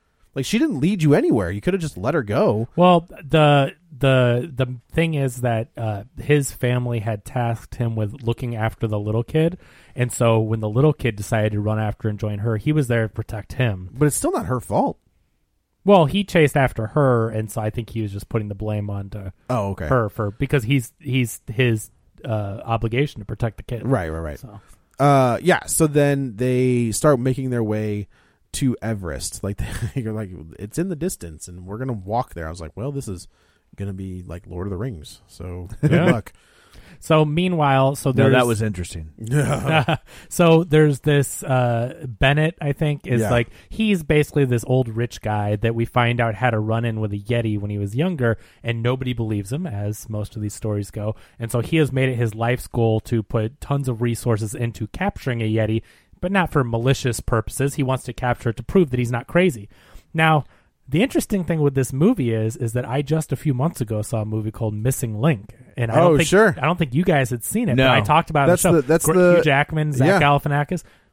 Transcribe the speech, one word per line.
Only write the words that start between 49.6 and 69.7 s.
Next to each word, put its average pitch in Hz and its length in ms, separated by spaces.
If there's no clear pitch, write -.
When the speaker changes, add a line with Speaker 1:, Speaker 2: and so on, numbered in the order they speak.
Speaker 2:
as 104 420
most 107 260
of 110 60
these 104 120
stories 104 380
go. 107 240
And 117 120
so 120 100
he 160 160
has 143 140
made 131 180
it 123 60
his 113 200
life's 117 320
goal 113 340
to 113 220
put 113 380
tons 143 260
of 117 140
resources 113 540
into 113 320
capturing 135 540
a 110 100
Yeti, 110 300
but 180 100
not 190 200
for 139 120
malicious 120 560
purposes. - 560
He 147 80
wants 131 220
to 120 80
capture 123 360
it - 80
to 113 60
prove 175 280
that 123 80
he's 120 120
not 120 160
crazy. 143 420
Now, 160 320
the 147 140
interesting 226 420
thing 160 180
with 143 120
this 131 180
movie 151 400
is, 113 240
is 113 180
that 123 140
I 139 140
just 156 300
a - 40
few 147 200
months 127 260
ago 107 220
saw 110 180
a 107 40
movie 107 260
called 107 240
Missing 110 440
Link, 131 360
and 117 160
I - 40
don't 170 180
Speaker 1:
Oh, 143 40
Speaker 2:
think, 151 120
Speaker 1:
sure. 196 300
Speaker 2:
I 135 60
don't 170 120
think 147 160
you 165 100
guys 151 280
had 120 120
seen 220 260
it, 120 60
Speaker 3:
No. 131 120
Speaker 2:
but 127 100
I - 40
talked 151 280
about 151 140
it - 0
on 151 80
Speaker 1:
That's 175 120
Speaker 2:
the 185 60
show. 170 60
Speaker 1:
the, 151 80
that's 156 220
Speaker 2:
Gr-, 156 80
Speaker 1:
the 180 240
Speaker 2:
Hugh 170 60
Jackman, 151 500